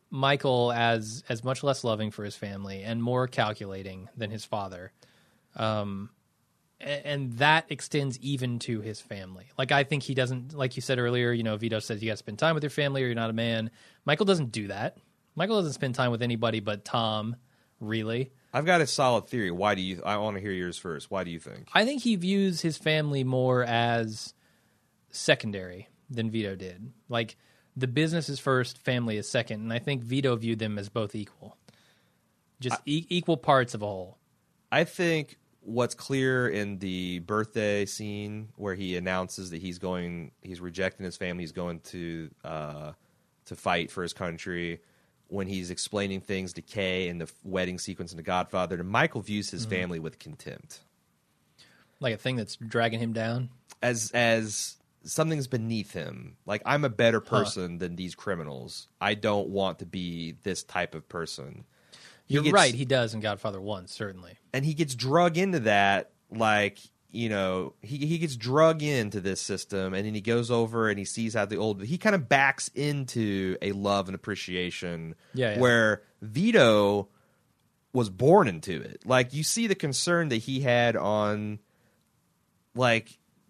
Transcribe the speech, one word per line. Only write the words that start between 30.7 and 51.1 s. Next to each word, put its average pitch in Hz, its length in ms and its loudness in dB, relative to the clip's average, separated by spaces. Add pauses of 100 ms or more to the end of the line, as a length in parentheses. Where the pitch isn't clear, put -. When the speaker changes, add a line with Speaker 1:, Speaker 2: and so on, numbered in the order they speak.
Speaker 1:
as 101 100 -8
both 107 240 -4
equal. - 440 -12 (1040)
Just 127 180 -2
Speaker 2:
I - 80 -8
Speaker 1:
e-, 156 240 -2
equal 175 280 0
parts 131 380 4
of 104 80 -4
a - 20 -4
whole. 95 320 -8 (540)
Speaker 2:
I 147 120 4
think 165 540 -2 (240)
what's 117 320 0
clear 131 540 0
in 101 320 -2
the 90 400 -4
birthday 104 640 0
scene 104 720 -8
where 98 180 -4
he 92 220 -4
announces 92 560 -4
that 82 100 -10
he's 90 160 -8
going, 87 540 -6 (100)
he's 92 180 -14
rejecting 90 460 -6
his 87 120 -10
family, 90 260 -6
he's 80 80 -10
going 87 300 -6
to, 82 500 -10 (120)
uh, 76 480 -10 (540)
to 85 100 -12
fight 87 360 -2
for 95 100 -6
his 87 120 -6
country, 87 680 -6 (500)
when 98 160 -4
he's 92 240 -6
explaining 95 520 -4
things 92 320 -4
to - 80 -12
Kay 92 480 -2
in 87 80 -6
the 82 80 -6
f-, - 80 -16 (100)
wedding 92 340 -2
sequence 87 340 -10
in 82 60 -14
The 82 60 -12
Godfather, 90 560 -2
and 90 100 -6
Michael 123 320 2
views 104 300 -4
his 92 160 -6
Speaker 1:
Mm-hmm. 98 80 -2
Speaker 2:
family 87 240 -4
with 80 200 -10
contempt. - 600 -16 (1200)